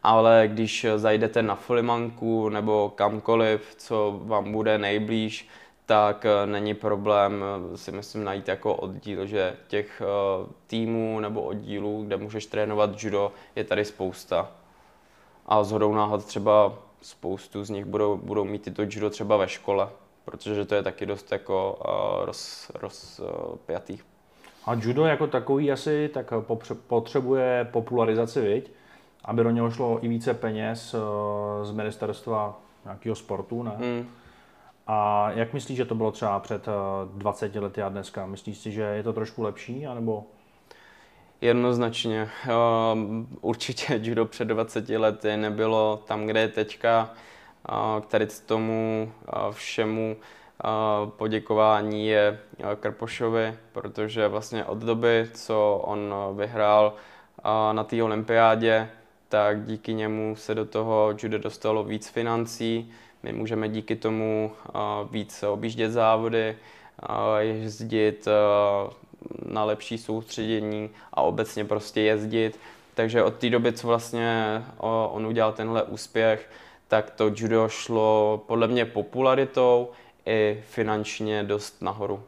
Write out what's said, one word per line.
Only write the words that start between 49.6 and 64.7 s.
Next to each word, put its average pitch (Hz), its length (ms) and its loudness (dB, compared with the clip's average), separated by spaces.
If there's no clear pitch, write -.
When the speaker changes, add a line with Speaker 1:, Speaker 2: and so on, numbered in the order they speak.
Speaker 1:
a 107 360 2
poděkování 107 920 2
je, 104 300 4
a 101 120 -4
Krpošovi, 113 760 -2
protože 107 560 -2
vlastně 110 360 -4
od 107 140 -6
doby, 117 560 2
co 104 500 2
on 104 300 -4
vyhrál, 107 580 4
a 107 280 2
na 110 120 -2
té 117 180 0
olympiádě, 113 840 4
tak 107 360 2
díky 110 300 -6
němu 107 420 -4
se 107 180 -6
do 110 100 -2
toho 110 580 2
judo 110 160 -2
dostalo 107 460 -2
víc 107 240 -6
financí. 117 840 -2
My 113 100 -8
můžeme 110 360 -4
díky 110 280 -4
tomu, 110 560 -2